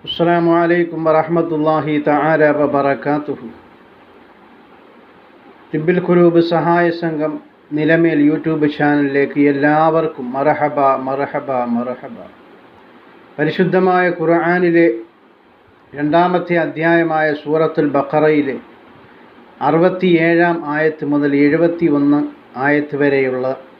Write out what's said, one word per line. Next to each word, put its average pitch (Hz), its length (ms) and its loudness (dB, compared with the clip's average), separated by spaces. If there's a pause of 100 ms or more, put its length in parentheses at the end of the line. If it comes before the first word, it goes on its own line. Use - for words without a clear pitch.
അസ്സലാമു 170 520 0
അലൈക്കും 170 480 0
വറഹ്മത്തുള്ളാഹി 156 1040 0
തആല 151 420 2
വബറകാതുഹു. 139 960 -2 (2250)
തിബ്ബിൽ 175 340 0
ഖുലൂബ് 170 320 4
സഹായ 170 500 0
സംഘം 156 500 -6 (320)
നിലമേൽ 156 580 2
YouTube 151 480 -2
ചാനലിലേക്ക് 143 600 0
എല്ലാവർക്കും 147 920 0
മർഹബ, 143 480 0
മർഹബ, 135 680 -2
മർഹബ. 120 680 -4 (1200)
പരിശുദ്ധമായ 180 680 0
ഖുർആനിലെ 170 880 2 (1000)
രണ്ടാമത്തെ 170 600 0
അധ്യായമായ 156 760 0
സൂറത്തുൽ 156 560 -2
ബഖറയിലെ 143 680 0 (1040)
അറുപത്തിയേഴാം 170 1080 2
ആയത്ത് 156 340 -2
മുതൽ 143 320 0
എഴുപത്തിയൊന്ന് 147 880 2 (320)
ആയത്ത് 147 400 -2
വരെയുള്ള 131 600 -2 (240)